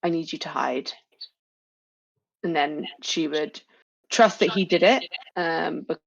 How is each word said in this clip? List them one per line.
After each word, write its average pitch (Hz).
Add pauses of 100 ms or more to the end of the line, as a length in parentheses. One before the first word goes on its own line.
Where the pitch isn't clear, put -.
I 175
need 165
you 156
to -
hide. 135 (1500)
And 170
then 147 (140)
she -
would 147 (480)
trust -
that 147
he 190
did 170
it, 240 (320)
um 165 (220)